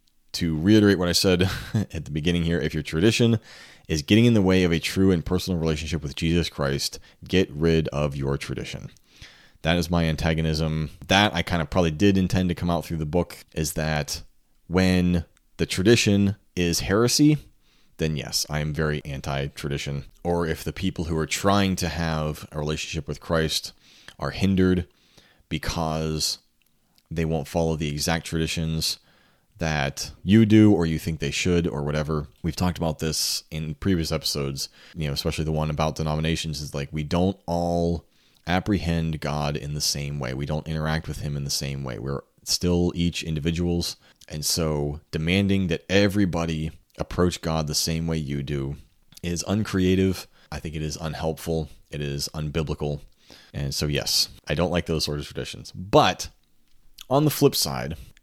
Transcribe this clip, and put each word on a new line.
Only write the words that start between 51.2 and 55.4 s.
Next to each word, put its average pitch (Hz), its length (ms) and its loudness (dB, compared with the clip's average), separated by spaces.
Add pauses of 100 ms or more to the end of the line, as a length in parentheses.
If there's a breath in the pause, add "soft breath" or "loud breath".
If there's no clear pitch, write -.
It 73 120 -8
is 73 320 -4
unbiblical. 76 680 -4 (520 loud breath)
And 69 200 -6
so, - 120 -2
yes, - 440 0 (180)
I - 80 0
don't 82 160 2
like 85 160 0
those 80 180 0
sort 73 140 -4
of 71 60 -8
traditions. - 460 -10